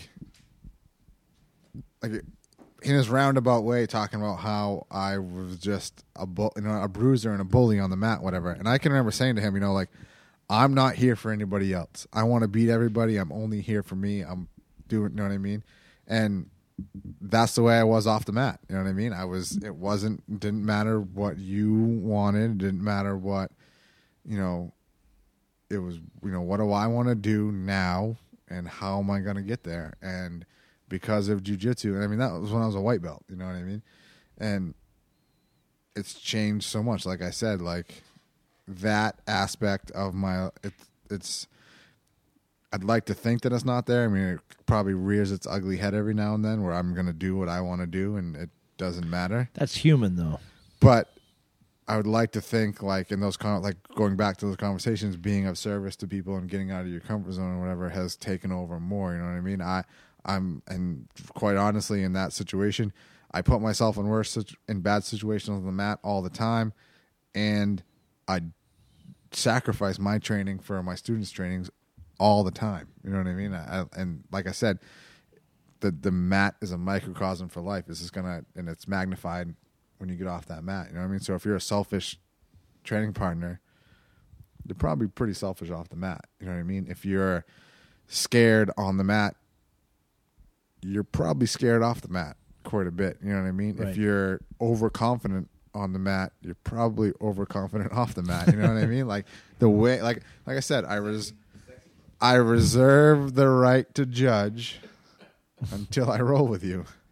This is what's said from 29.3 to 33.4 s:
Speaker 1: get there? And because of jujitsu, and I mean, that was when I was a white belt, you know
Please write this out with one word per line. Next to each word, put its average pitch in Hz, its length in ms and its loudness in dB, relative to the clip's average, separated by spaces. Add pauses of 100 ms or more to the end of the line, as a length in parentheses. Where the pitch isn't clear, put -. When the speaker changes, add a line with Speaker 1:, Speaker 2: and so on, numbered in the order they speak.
Speaker 1:
get 110 200 -6
there? 85 400 -10
And 90 420 -10 (440)
because 101 400 0
of 104 140 0
jujitsu, 101 520 -2
and 98 80 -2
I 104 40 -2
mean, 104 120 -2
that 123 140 0
was 90 180 -6
when 113 120 0
I 113 40 2
was 107 80 -2
a 98 60 -4
white 107 200 0
belt, 85 280 -10
you 95 80 -14
know 92 100 -10